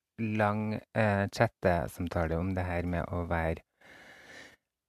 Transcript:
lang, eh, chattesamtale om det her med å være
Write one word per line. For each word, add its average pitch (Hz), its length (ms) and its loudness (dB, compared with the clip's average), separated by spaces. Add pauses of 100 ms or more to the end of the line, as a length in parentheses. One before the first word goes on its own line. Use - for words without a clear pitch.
(180)
lang, 107 560 0 (200)
eh, 101 380 2
chattesamtale 85 1040 0
om 92 180 -2
det 92 100 -2
her 87 180 -2
med 87 260 -2
å 87 180 -4
være 82 360 -2 (1300)